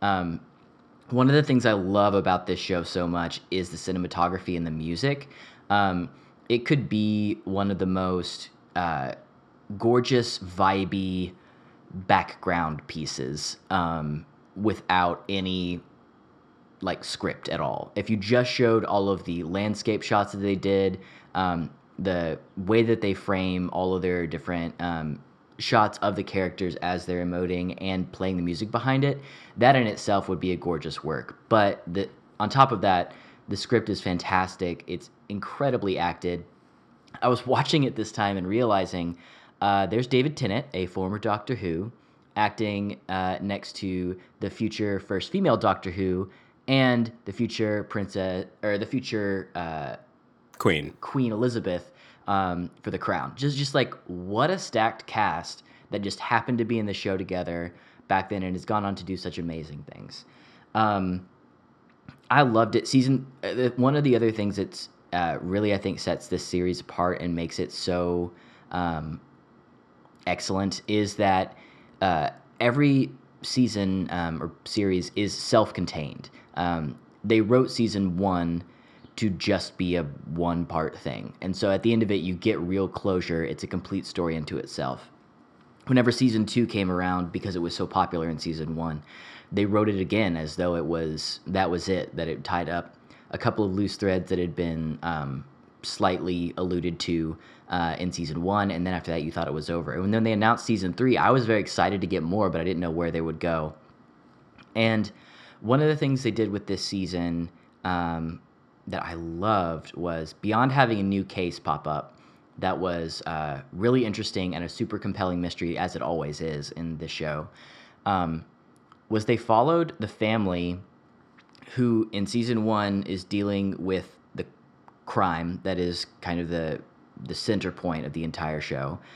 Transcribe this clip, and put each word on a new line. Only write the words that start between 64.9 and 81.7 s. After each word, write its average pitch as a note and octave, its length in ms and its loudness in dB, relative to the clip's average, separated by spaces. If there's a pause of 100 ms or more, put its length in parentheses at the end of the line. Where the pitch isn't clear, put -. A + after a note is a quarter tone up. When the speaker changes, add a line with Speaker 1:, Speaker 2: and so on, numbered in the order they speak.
Speaker 1:
uh, E2+ 280 0
really, G2+ 340 2
I G2 40 2
think, F#2+ 200 -4
sets - 300 -2
this F2+ 160 -2
series F2+ 360 0
apart F2 400 -2
and F2 140 -2
makes E2+ 240 -4
it F2+ 140 -4
so, F2 580 0 (400)
um, E2 500 -4 (1080)
excellent F#2+ 600 -2
is G#2 300 0
that, F#2+ 400 2 (440)
uh, E2 300 2 (300)
every C3+ 500 4 (320)
season, G2+ 720 0
um, E2+ 280 -2
or D#2+ 120 -6 (120)
series F#2+ 520 0
is G2+ 200 -2
self-contained. E2 920 0 (240)
Um, E2 420 -2 (280)
they A2+ 160 6
wrote B2 300 4
season G2 480 0
one E2+ 440 0 (540)
to A2 120 0
just F#2 480 -2
be F2+ 200 0
a E2+ 60 2
one-part E2 920 -2
thing. - 460 -10
And F#2+ 120 -4
so G2+ 160 2